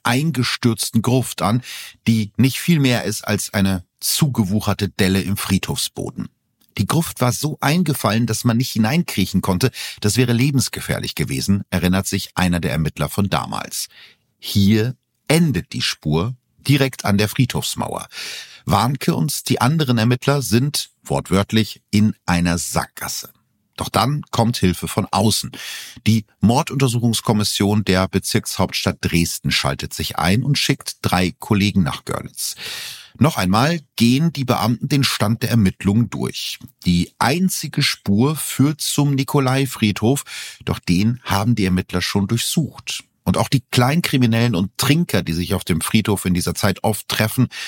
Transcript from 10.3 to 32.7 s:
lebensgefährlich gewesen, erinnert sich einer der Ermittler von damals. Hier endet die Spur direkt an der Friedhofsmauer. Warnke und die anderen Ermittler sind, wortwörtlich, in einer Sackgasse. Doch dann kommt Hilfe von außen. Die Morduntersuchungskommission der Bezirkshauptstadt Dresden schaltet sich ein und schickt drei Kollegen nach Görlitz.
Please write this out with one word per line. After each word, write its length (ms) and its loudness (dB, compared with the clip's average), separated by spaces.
lebensgefährlich 800 -2
gewesen, 560 -2
erinnert 380 0
sich 280 -6
einer 220 2
der 140 -2
Ermittler 360 -2
von 220 -2
damals. 560 -6
Hier 560 2
endet 440 2
die 100 -6
Spur 520 -2
direkt 380 2
an 120 2
der 120 2
Friedhofsmauer. 800 -4
Warnke 500 0
und 340 -4
die 120 0
anderen 380 2
Ermittler 440 2
sind, 480 0
wortwörtlich, 760 0
in 240 4
einer 320 2
Sackgasse. 720 -6
Doch 120 -8
dann 340 0
kommt 240 2
Hilfe 320 0
von 240 -2
außen. 400 0
Die 180 2
Morduntersuchungskommission 1400 2
der 240 2
Bezirkshauptstadt 920 -2
Dresden 520 0
schaltet 420 -2
sich 240 -6
ein 240 2
und 160 0
schickt 440 -2
drei 360 2
Kollegen 460 2
nach 200 -6
Görlitz. 520 -8